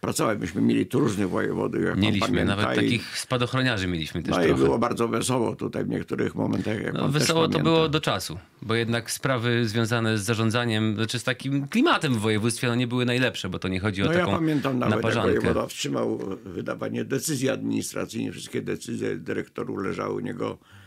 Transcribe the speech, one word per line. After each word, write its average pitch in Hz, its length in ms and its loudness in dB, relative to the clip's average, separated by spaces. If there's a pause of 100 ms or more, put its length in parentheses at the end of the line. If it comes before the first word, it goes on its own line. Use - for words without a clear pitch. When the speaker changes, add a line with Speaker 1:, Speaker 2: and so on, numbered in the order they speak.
Speaker 1:
pracować. 120 380 0
Myśmy 92 220 -2
mieli 113 240 4
tu 120 140 0
różnych 104 300 2
wojewodów, 101 520 0
jak 90 100 2
pan 87 80 0
Speaker 2:
Mieliśmy, 101 280 4
Speaker 1:
pamięta, 101 280 2
Speaker 2:
nawet 127 180 2
Speaker 1:
i - 20 2
Speaker 2:
takich 117 420 0
spadochroniarzy 123 720 0
mieliśmy 82 360 -2
też - 120 -2
Speaker 1:
no 90 80 2
i - 40 4
Speaker 2:
trochę. 135 160 4
Speaker 1:
było 135 160 4
bardzo 117 280 2
wesoło 117 480 0
tutaj 107 300 -4
w 98 40 -4
niektórych 101 460 -2
momentach, 107 460 -2
jak - 120 -4
Speaker 2:
No, - 60 -4
Speaker 1:
pan - 140 0
też 151 80 2
Speaker 2:
wesoło 165 200 2
to 160 60 4
Speaker 1:
pamięta. - 160 2
Speaker 2:
było 160 260 4
do 147 120 0
czasu, 98 360 -2 (240)
bo 127 140 -2
jednak 117 360 0
sprawy 120 560 0
związane 113 500 2
z 104 60 0
zarządzaniem, 110 720 2
znaczy 113 240 -2
z - 40 -10
takim 139 440 -2
klimatem 220 460 2
w 117 40 2
województwie, 110 500 2
no, 117 80 2
nie 123 120 2
były 123 180 0
najlepsze, 123 440 0
bo 87 100 -4
to - 80 -4
nie 92 120 -2
chodzi 98 240 0
o - 20 2
Speaker 1:
No 160 80 2
ja 175 60 4
Speaker 2:
taką 180 120 0
Speaker 1:
pamiętam 139 480 0
nawet, 120 160 2
jak 110 80 0
Speaker 2:
naparzankę. 117 360 2
Speaker 1:
wojewoda 117 280 0
wstrzymał 117 500 -2 (280)
wydawanie 110 600 -6
decyzji 127 440 -2
administracyjnych. 110 840 -4
Wszystkie 113 280 -6
decyzje 107 540 -4
dyrektorów 101 640 -6
leżały 101 360 -4
u 104 40 -4
niego 101 380 -6 (300)